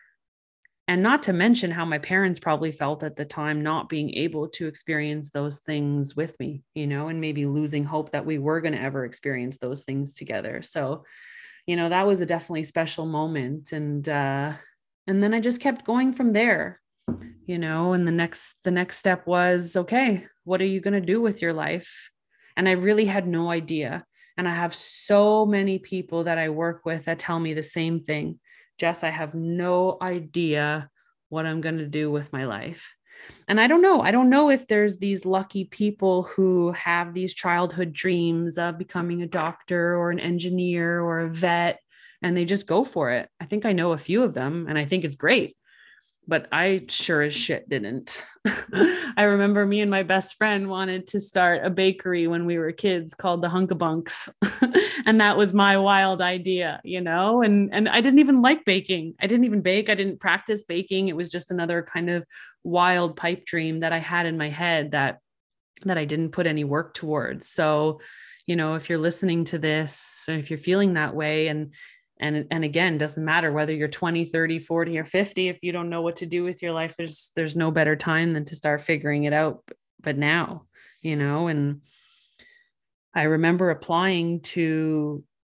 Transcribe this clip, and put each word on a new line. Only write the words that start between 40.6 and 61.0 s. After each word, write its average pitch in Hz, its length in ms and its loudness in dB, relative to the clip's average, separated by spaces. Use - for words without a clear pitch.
or 170 200 -2
a 165 100 -2
vet, 170 500 0
and 175 120 0
they 175 100 2
just 196 200 -2
go 196 180 2
for 151 280 -2
it. 120 180 -2
I 170 60 -10
think 208 180 -4
I 226 100 2
know 175 180 2
a 156 80 -2
few 196 240 0
of - 100 0
them, 151 340 -4
and 156 100 -2
I 151 80 0
think 165 200 -2
it's 139 100 -4
great. - 400 2
But 160 240 -2
I 185 380 0
sure 156 320 -2
as 147 140 -2
shit - 340 -6
didn't. 120 500 -6
<laughs> - 400 -4
I 208 80 4
remember 202 400 4
me 202 180 0
and 208 100 0
my 190 100 0
best 185 360 -2
friend 202 340 2
wanted 185 380 -4
to 202 100 -4
start 180 440 2
a 175 60 0
bakery 185 560 0
when 170 220 0
we 170 100 0
were 160 140 -2
kids 170 420 -2
called 175 300 -2
the 175 40 2
Hunkabunks. 170 800 -2
<laughs> 247 400 2
And 220 140 8
that 208 160 6
was 196 160 4
my 202 240 6
wild 196 420 4
idea, 180 640 -2
you 180 160 -6
know? 185 440 2
And, 202 280 6
and 214 160 2
I - 140 4
didn't 269 160 8
even 269 240 8
like 294 240 4
baking. 185 540 0
I 185 80 0
didn't 240 180 4
even 208 160 2
bake. 190 260 2
I 214 60 4
didn't 196 260 -4
practice 202 440 -2
baking. 190 460 -2